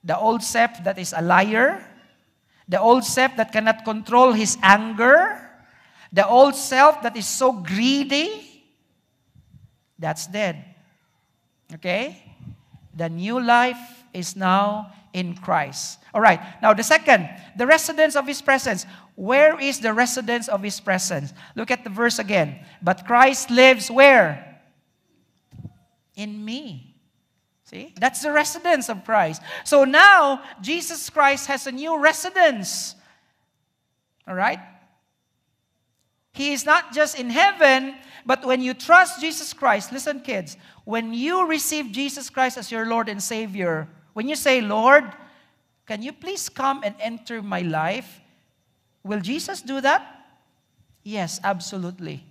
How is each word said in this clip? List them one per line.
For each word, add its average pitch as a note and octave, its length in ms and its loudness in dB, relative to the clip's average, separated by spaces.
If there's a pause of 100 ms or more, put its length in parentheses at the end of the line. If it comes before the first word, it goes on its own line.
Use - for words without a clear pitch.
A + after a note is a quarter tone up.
The E3+ 160 -4
old A3+ 240 0
self A#3 400 -2
that F#3+ 160 -4
is F3+ 160 -8
a D#3+ 80 -2
liar, G#3+ 640 2 (800)
the F#3 120 -2
old A#3 240 4
self C4 320 0
that A3+ 160 -4
cannot A3 320 0
control A3+ 480 4
his G#3+ 320 -2
anger, A3+ 760 4 (720)
the F#3+ 160 2
old C4 280 6
self C#4+ 480 4
that A3+ 120 -4
is G#3+ 120 -8
so C4 240 0
greedy, C4+ 1120 -4 (1400)
that's D#3+ 280 -6
dead. F3+ 360 -6 (1120)
Okay? F#3+ 400 -6 (800)
The E3 140 -6
new F#3+ 300 -6
life A#3+ 640 0 (100)
is F3+ 220 -10
now G3 560 -2 (220)
in F3+ 220 -8
Christ. - 640 -6 (140)
All G#3 60 -2
right. G#3+ 200 6 (220)
Now, G#3+ 120 4
the G#3+ 100 0
second, C4 460 2 (260)
the A#3+ 120 -4
residence D#4 480 2
of C4+ 120 -2
His C#4 140 -10
presence. B3+ 440 -2 (300)
Where C#4 440 4
is C4+ 200 -4
the A3 140 -2
residence A#3+ 540 -2
of G3 160 -4
His G#3 160 -8
presence? F#3 540 -4 (220)
Look A3+ 160 -6
at B3 120 -4
the A3 60 -14
verse A#3 300 -2
again. F3 400 -2 (220)
"But F#3 260 -2
Christ B3+ 420 4
lives B3 420 4
where?" A#3 680 4 (1600)
In G#3 280 -12
me. A3 520 -12 (680)
See? A#3 320 -20
That's A3+ 240 -4
the D4 160 -6
residence D4+ 560 0
of F#3+ 160 -12
Christ. F3+ 340 0 (220)
So C#4 220 4
now, D4 580 6 (160)
Jesus D#4 500 -8
Christ C#4 380 0
has C#4 200 -6
a C4+ 40 -10
new D4+ 240 -6
residence. D#4 1000 -2 (1300)
All F3+ 80 -12
right? G#3+ 240 -2 (1700)
He C#4+ 180 -6
is C#4 140 -6
not D4+ 260 2
just D4+ 240 -2
in B3+ 160 -8
heaven, C#4 640 2 (300)
but B3+ 180 -2
when B3+ 160 0
you B3+ 140 -4
trust F4 500 4
Jesus D#4+ 320 -8
Christ, G#3+ 400 -2
listen, C#4 240 -8
kids, F#3+ 380 -10 (260)
when A3+ 300 -8
you E4 340 -2
receive D4+ 480 -6
Jesus C#4 340 -8
Christ C4 280 -4
as A3 140 -14
your A3+ 160 -6
Lord A3+ 200 -2
and G3+ 160 -10
Savior, F#3+ 640 -6 (240)
when A3 160 -8
you D4+ 80 -6
say, C4 240 0
"Lord, A3+ 480 4 (800)
can G#3+ 160 -10
you C#4 80 -12
please - 380 -10
come C4+ 340 -4
and G#3 160 -6
enter A3+ 420 -10
my G3 200 -6
life?" E3+ 580 -6 (840)
Will G#3 180 -6
Jesus D#4 400 -8
do C4+ 180 -10
that? C#4 240 0 (1000)
Yes, F#3+ 400 -8
absolutely. F3+ 880 -10